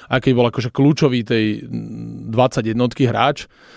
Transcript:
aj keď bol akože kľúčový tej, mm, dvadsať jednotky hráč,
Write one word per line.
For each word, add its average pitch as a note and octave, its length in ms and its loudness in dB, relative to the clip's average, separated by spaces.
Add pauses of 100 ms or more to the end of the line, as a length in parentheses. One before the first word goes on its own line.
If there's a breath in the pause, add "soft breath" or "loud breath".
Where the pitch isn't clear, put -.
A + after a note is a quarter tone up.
(120 loud breath)
aj B2+ 80 2
keď C3 160 2
bol A#2+ 160 4
akože A#2+ 240 -4
kľúčový C3+ 480 2
tej, A2 400 0
mm, A2+ 720 -10
dvadsať B2 320 2
jednotky B2 400 0
hráč, A#2 400 0 (300 loud breath)